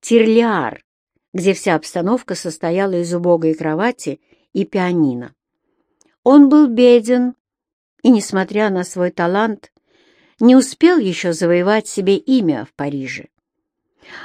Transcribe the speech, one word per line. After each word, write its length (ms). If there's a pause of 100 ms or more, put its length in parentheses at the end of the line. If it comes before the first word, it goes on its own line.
Тирлиар, 840 (500)
где 220
вся 200
обстановка 600
состояла 600
из 200
убогой 400
кровати 680 (320)
и 120
пианино. 680 (920)
Он 240
был 180
беден 680 (680)
и, 80
несмотря 600
на 140
свой 260
талант, 600 (680)
не 160
успел 420
ещё 340
завоевать 540
себе 300
имя 480
в 100
Париже. 540 (960)